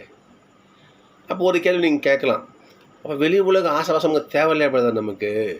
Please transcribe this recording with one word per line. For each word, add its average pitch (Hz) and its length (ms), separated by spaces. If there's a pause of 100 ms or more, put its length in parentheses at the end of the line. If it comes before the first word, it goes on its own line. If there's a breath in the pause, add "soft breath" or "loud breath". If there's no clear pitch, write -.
(1300 soft breath)
அப்போ 185 160
ஒரு 180 160
கேள்வி 180 200
நீங்க 147 280
கேட்கலாம், 135 360 (580 soft breath)
"அப்ப 151 120
வெளி 160 240
உலக 190 320
ஆசை 156 240
பாசம் 156 200
தேவையில்லையா 151 580
பிரதர் 120 200
நமக்கு? 104 380 (300)